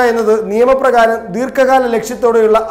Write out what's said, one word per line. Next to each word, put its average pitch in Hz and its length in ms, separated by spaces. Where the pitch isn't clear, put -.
എന്നത് 220 240
നിയമപ്രകാരം 240 680
ദീർഘകാല 262 480
ലക്ഷ്യത്തോടെയുള്ള 220 640